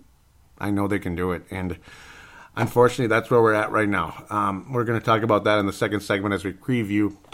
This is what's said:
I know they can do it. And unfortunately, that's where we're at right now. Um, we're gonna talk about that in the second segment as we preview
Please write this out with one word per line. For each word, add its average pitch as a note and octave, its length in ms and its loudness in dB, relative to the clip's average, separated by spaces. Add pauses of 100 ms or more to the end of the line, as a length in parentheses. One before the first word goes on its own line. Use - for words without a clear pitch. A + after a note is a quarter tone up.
(580)
I G2+ 140 -6
know G2+ 160 0
they G2 120 -2
can F2+ 160 -6
do F2+ 160 -2
it. E2 180 -6
And F#2 280 -6 (800)
unfortunately, A#2+ 520 2
that's A2 240 0
where A#2+ 100 6
we're A2 120 4
at G#2+ 180 -2
right G#2+ 180 0
now. F2 400 -4
Um, G2+ 420 -4
we're B2 120 -2
gonna A2+ 160 -2
talk A2 240 2
about G#2+ 220 2
that G#2+ 140 4
in G2+ 60 2
the G2 80 -2
second G#2 280 -2
segment G2+ 320 -2
as F2+ 100 -2
we F#2+ 100 -6
preview G#2 600 -2 (180)